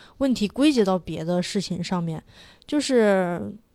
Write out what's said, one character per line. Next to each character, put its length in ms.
问 140
题 140
归 260
结 120
到 120
别 280
的 180
事 180
情 220
上 180
面。 220
就 160
是 720